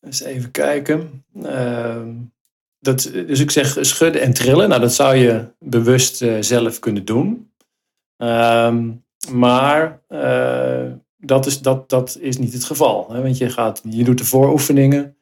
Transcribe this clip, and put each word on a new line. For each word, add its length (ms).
eens 220
even 280
kijken. 720
Ehm, 640
dat, 340
dus 260
ik 120
zeg 300
schudden 400
en 120
trillen. 360
Nou, 120
dat 120
zou 220
je 300
bewust, 640
eh, 180
zelf 400
kunnen 260
doen. 460
Ehm, 720
maar, 760
eh, 760
dat 280
is, 160
dat, 280
dat 300
is 180
niet 160
het 100
geval, 480
hè? 100
Want 160
je 120
gaat, 400
je 140
doet 140
de 80
vooroefeningen 960